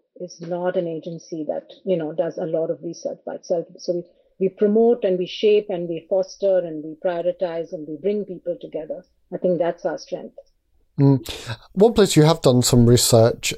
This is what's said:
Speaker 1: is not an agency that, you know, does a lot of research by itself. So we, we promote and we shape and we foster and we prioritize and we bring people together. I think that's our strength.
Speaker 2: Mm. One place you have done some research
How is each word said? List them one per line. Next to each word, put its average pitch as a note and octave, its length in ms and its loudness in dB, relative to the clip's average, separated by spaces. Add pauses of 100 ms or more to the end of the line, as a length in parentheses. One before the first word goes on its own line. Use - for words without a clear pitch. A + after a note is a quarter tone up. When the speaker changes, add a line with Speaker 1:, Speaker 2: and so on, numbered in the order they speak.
(160)
Speaker 1:
is F3 260 -14
not F3+ 340 -4
an F3 120 -2
agency D#3+ 600 -10
that, - 220 -6 (160)
you F#3+ 100 0
know, D#3+ 180 -4
does E3 260 -4
a F#3 60 -6
lot E3 260 -2
of C#3+ 120 -8
research - 420 -10
by - 100 -10
itself. E3+ 320 -6 (100)
So - 160 -6
we, F3 100 -6 (360)
we F#3+ 100 0
promote A3+ 540 2
and F#3 160 0
we F3+ 80 -6
shape G#3 420 0
and F3 180 -6
we E3 220 -8
foster F#3+ 480 0
and D#3+ 260 -4
we D#3 120 -12 (100)
prioritize F3 680 -4
and D#3 140 -12
we D#3 140 -10
bring G#3 240 -2
people F3 340 -8
together. D#3+ 460 -10 (260)
I - 60 -8
think F3+ 220 0
that's E3+ 260 -2
our D#3 140 -4
strength. - 360 -12 (640)
Speaker 2:
Mm. C#3 580 0 (160)
One A3 200 4
place G#3 220 2
you D#3 80 8
have D#3+ 180 4
done B2+ 200 4
some A#2+ 240 4
research A#2 720 4